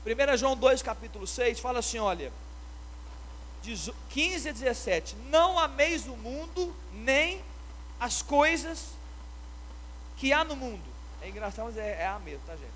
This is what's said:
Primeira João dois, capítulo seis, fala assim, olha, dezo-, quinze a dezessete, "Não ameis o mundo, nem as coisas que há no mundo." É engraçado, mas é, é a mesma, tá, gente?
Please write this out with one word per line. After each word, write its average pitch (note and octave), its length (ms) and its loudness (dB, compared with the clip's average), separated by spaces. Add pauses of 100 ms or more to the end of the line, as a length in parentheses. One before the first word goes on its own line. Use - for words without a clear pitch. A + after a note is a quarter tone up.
Primeira B3+ 360 4
João C4 180 4
dois, B3+ 260 8
capítulo A3+ 460 -6
seis, A#3+ 320 2
fala B3 200 0
assim, A3+ 200 -2
olha, E3+ 320 0 (1300)
dezo-, G#3 320 -6 (160)
quinze D#4 380 0
a D4 60 -2
dezessete, A3 640 0 (120)
"Não E4+ 300 8
ameis C#4+ 480 4
o C4 80 -8
mundo, D#4 580 -4 (200)
nem D4 500 2 (560)
as A#3+ 220 0
coisas D#4 720 4 (1200)
que C4+ 160 4
há D#4 140 8
no D4+ 100 -4
mundo." A#3 280 -6 (380)
É E3 60 -10
engraçado, G#3 380 -6
mas A#3 120 -8
é, G#3 260 -4
é F#3 40 0
a G3+ 120 -4
mesma, D3+ 280 -10
tá, E3 80 -10
gente? - 200 -12